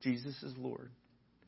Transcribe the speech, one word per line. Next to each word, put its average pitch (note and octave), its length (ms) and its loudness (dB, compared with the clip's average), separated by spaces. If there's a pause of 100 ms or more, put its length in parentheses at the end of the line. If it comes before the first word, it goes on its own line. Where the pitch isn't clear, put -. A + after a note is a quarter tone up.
Jesus C3 440 2
is B2+ 120 -4
Lord, B2+ 340 -4 (560)